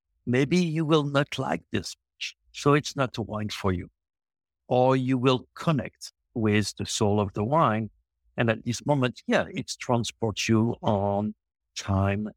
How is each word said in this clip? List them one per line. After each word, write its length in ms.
maybe 320
you 280
will 180
not 340
like 340
this 240
much. 200
So 200
it's 220
not 220
a 40
wine 280
for 240
you. 160
Or 280
you 220
will 380
connect 580
with 440
the 80
soul 340
of 140
the 100
wine. 460
And 120
at 160
this 200
moment, 420
yeah, 260
it 260
transports 680
you 340
on 520
time 600